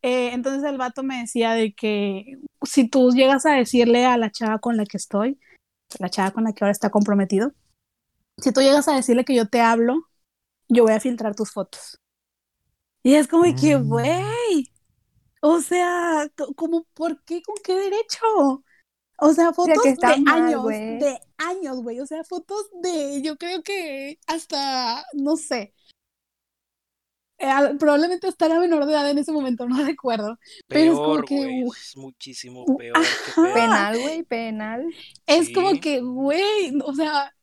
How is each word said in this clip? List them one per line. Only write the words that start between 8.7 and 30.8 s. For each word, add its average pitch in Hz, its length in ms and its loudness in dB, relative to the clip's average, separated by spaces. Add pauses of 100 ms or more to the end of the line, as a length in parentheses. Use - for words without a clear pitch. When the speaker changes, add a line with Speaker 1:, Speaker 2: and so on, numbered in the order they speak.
Speaker 1:
a 302 80 2
decirle 247 300 2
que 269 100 0
yo 226 120 2
te 240 140 0
hablo, 233 460 2 (640)
yo 240 160 6
voy 220 80 4
a 214 60 2
filtrar 226 360 -4
tus 214 160 -6
fotos. - 460 -12 (1040)
Y 254 100 6
es 294 140 6
como 330 160 4 (120)
que, 285 220 4
Speaker 2:
Mm. 247 120 0
Speaker 1:
güey, 349 840 -2 (680)
o 320 200 4
sea, 349 720 -2
co-, 294 200 -8
como, 330 300 -4 (100)
¿por 320 280 -6
qué? 339 200 -10
¿Con 427 200 -10
qué 370 120 -2
derecho? 392 880 0 (560)
O 302 140 6
sea, 330 160 4
Speaker 3:
O 349 160 0
sea, 330 100 4
que 403 60 2
Speaker 1:
fotos 494 40 4
Speaker 3:
está 254 300 4
Speaker 1:
de 277 60 0
Speaker 3:
mal, 311 240 4
Speaker 1:
años, 302 180 0
Speaker 3:
güey. 220 360 -4
Speaker 1:
de 269 200 -2 (180)
años, 311 460 -6
güey. 233 160 -8
O 277 80 -10
sea, 320 160 -10
fotos 392 460 -10 (120)
de, 294 400 -4
yo 302 160 -6
creo 349 240 -8
que 311 640 -10
hasta, 277 880 -6
no 294 240 -2
sé. 240 380 -8 (1600)
Eh, 349 100 -4
al-, 277 300 2
probablemente 320 500 2
hasta - 180 -2
era 330 140 2
menor 330 260 2
de 302 80 -2
edad 285 160 0
en 285 80 0
ese 294 140 -2
momento, 254 340 -4
<laughs> 240 40 -6
no 262 140 0
recuerdo. 233 540 -4 (300)
Pero 320 260 4